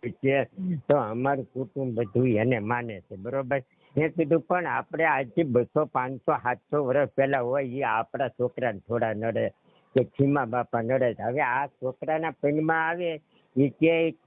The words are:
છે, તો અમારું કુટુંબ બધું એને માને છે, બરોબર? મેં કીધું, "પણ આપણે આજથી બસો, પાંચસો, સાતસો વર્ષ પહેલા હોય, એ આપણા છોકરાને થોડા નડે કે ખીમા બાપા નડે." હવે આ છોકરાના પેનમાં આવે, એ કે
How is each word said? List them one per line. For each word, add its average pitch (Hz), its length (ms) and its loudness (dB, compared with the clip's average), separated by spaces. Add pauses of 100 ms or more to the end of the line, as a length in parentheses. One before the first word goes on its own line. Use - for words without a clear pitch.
છે, 135 400 0 (400)
તો 147 80 6
અમારું 127 480 -2
કુટુંબ 127 540 -6
બધું 120 280 2
એને 117 320 2
માને 110 420 -6
છે, - 140 -18
બરોબર? 127 460 -4 (360)
મેં 156 120 0
કીધું, 160 320 2
"પણ 180 240 -2
આપણે 135 380 -2
આજથી 143 400 0
બસો, 123 420 0
પાંચસો, 131 580 -2
સાતસો 135 420 -2
વર્ષ 131 240 2
પહેલા 135 300 0
હોય, 127 240 -2
એ 131 200 -4
આપણા 117 440 -2
છોકરાને 120 520 -2
થોડા 113 340 -2
નડે 110 360 -2 (460)
કે 131 80 4
ખીમા 139 420 0
બાપા 117 360 -2
નડે." 123 420 2
હવે 123 180 -2
આ 135 260 0
છોકરાના 151 640 -4
પેનમાં 156 580 0
આવે, 170 320 -4 (360)
એ 135 120 4
કે 165 460 2 (120)